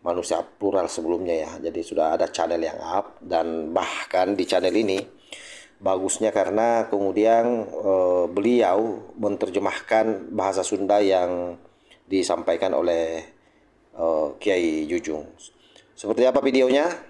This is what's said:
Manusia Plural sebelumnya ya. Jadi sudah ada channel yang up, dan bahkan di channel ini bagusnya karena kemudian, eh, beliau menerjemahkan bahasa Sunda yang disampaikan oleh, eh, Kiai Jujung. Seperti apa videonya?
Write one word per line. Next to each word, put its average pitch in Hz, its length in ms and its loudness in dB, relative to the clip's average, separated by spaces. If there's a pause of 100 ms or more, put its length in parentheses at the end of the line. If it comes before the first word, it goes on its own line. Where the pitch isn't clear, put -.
Manusia 87 400 -2
Plural 95 460 -2
sebelumnya 85 480 -2
ya. 78 160 -4 (180)
Jadi 85 140 -6
sudah 80 320 0
ada 82 160 0
channel 82 320 -2
yang 78 160 -6
up, 87 400 -6
dan 82 560 -4
bahkan 92 580 -2
di 92 140 -2
channel 90 240 0
ini 98 260 0 (880)
bagusnya 95 480 0
karena 107 560 2
kemudian, 110 800 2
eh, 90 640 2
beliau 107 880 2
menerjemahkan 101 1120 -2
bahasa 95 320 0
Sunda 101 400 2
yang 90 560 0 (480)
disampaikan 87 680 0
oleh, 82 480 0 (720)
eh, 80 340 0 (120)
Kiai 82 480 0
Jujung. 78 400 -4 (680)
Seperti 110 320 -2
apa 131 140 4
videonya? 135 480 4 (220)